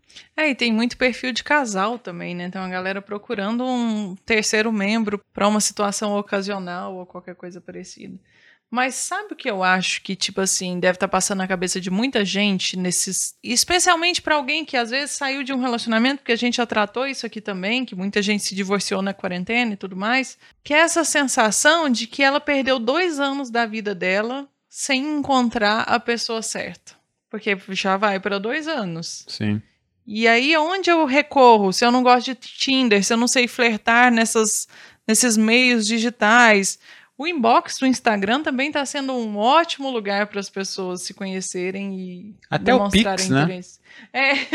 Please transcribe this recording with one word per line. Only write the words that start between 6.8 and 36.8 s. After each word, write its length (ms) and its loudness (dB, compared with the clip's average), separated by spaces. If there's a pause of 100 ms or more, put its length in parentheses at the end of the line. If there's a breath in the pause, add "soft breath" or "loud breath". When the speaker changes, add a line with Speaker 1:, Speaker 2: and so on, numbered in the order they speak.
Speaker 1:
ou 100 -12
qualquer 300 -16
coisa 260 -16
parecida. 560 -16 (540 soft breath)
Mas 240 -2
sabe 380 -8
o 20 -12
que 140 -8
eu 140 -2
acho 380 0
que, 140 -6
tipo 260 -4
assim, 380 -2
deve 180 2
tá 100 0
passando 300 0
na 100 -4
cabeça 320 -4
de 120 -4
muita 340 0
gente, 500 0
nesses, 680 -4
especialmente 800 0
pra 140 0
alguém 300 -2
que 100 -6
às 140 -2
vezes 220 -4
saiu 320 -6
de 100 -6
um 60 -2
relacionamento, 580 0
porque 140 -6
a 60 2
gente 200 0
já 80 0
tratou 400 -2
isso 200 -6
aqui 140 -12
também, 460 -4
que 100 -12
muita 280 -2
gente 200 0
se 120 -6
divorciou 480 -2
na 100 -2
quarentena 600 -2
e 40 -8
tudo 180 -12
mais, 420 -2 (260 soft breath)
que 100 -4
é 60 6
essa 260 4
sensação 840 2
de 180 0
que 160 -2
ela 180 2
perdeu 380 0
dois 400 0
anos 320 -2
da 160 0
vida 260 -6
dela 540 -2 (200)
sem 520 -2
encontrar 640 2
a 180 0
pessoa 420 -4
certa. 520 -10 (360)
Porque 260 -4 (140)
já 280 0
vai 220 0
pra 200 -4
dois 280 -6
anos. 600 -6
Speaker 2:
Sim. 340 -2 (460)
Speaker 1:
E 200 0
aí, 300 4
onde 320 0
eu 160 4
recorro? 640 6
Se 140 0
eu 60 4
não 120 2
gosto 220 6
de 100 -6
Tinder, 680 0
se 100 0
eu 40 2
não 100 2
sei 200 2
flertar 640 4
nessas, 560 2 (400 loud breath)
nesses 300 4
meios 500 4
digitais, 920 4 (400 soft breath)